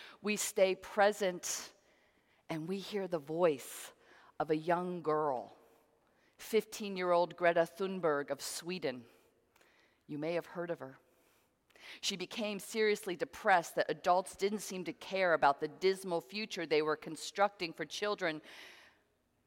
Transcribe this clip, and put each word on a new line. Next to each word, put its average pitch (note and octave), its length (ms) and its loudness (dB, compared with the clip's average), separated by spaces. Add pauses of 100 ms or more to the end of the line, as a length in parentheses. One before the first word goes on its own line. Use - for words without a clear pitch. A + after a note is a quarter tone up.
(220)
we G#3 160 0
stay F#3+ 360 2
present G3 1000 0 (760)
and D#3+ 160 -6
we F#3+ 120 -4
hear G3 320 -4
the F3 100 0
voice D#3 720 0 (480)
of D3+ 120 2
a D#3 40 4
young F3 460 0
girl, D3 500 0 (880)
fifteen-year-old F#3 960 0
Greta E3+ 320 4 (100)
Thunberg E3 520 0
of C#3 120 -6
Sweden. D#3 600 -6 (1040)
You D3 100 -10
may D#3+ 180 -4
have D#3+ 100 -2
heard E3+ 260 -8
of D#3 80 -6
her. C3+ 180 -14 (1040)
She - 160 -4
became G3+ 440 -6
seriously G#3 580 0
depressed F3 580 2
that D#3+ 160 2
adults F3+ 460 2
didn't G3+ 240 0
seem F#3 240 -8
to E3 80 -6
care F#3 400 0
about C#3+ 260 4
the D#3 80 -2
dismal F#3 540 0
future G3+ 440 -8
they D3+ 180 2
were D3+ 120 0
constructing F3 800 -4
for E3 100 -8
children. F3+ 580 -4 (1040)